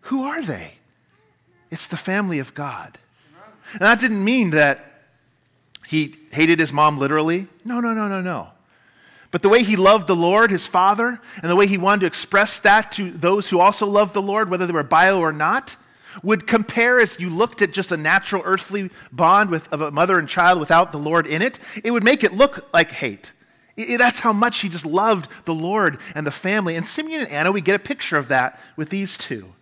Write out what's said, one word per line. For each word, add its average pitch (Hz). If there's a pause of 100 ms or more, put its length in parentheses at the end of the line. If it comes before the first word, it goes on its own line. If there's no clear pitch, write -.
Who 262
are 285
they?" 95 (960)
It's -
the 170
family 190
of 135
God. 127 (720)
And 202
that 220
didn't 214
mean 220
that 147 (1000)
he 151 (160)
hated 160
his 156
mom 147
literally. 156 (160)
No, 240
no, 233
no, 214
no, 196
no. 170 (840)
But 175
the 196
way 233
he 214
loved 190
the 185
Lord, 190
his 185
Father, 208 (220)
and 165
the 175
way 202
he 196
wanted 196
to 190
express -
that 214
to 185
those 175
who 180
also 196
loved 202
the 202
Lord, 202
whether 180
they 175
were 160
bio 180
or 160
not, 170 (480)
would 208
compare, 233
as 226
you 180
looked 202
at 190
just 190
a 170
natural 175
earthly 190 (220)
bond 180
with, 160
of 151
a 151
mother 175
and 156
child 180
without 170
the 151
Lord 156
in 151
it, - (240)
it 233
would 233
make 277
it 202
look 233
like 165
hate. - (440)
I, 226
I, -
that's 240
how 233
much 214
he 202
just 165
loved 190 (140)
the 170
Lord 165 (160)
and 151
the 147
family. 185
And 180
Simeon 311
and -
Anna, 156
we 202
get 175
a 202
picture -
of 139
that 127 (160)
with 156
these 196
two 98 (100)